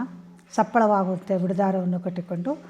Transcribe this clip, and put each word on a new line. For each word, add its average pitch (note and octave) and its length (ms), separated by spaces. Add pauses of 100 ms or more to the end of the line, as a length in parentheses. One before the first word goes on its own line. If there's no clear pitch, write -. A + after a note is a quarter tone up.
(560)
ಸಪ್ಪಳವಾಗುವಂತೆ G3+ 800
ಉಡುದಾರವನ್ನು F#3 640
ಕಟ್ಟಿಕೊಂಡು F3+ 580 (120)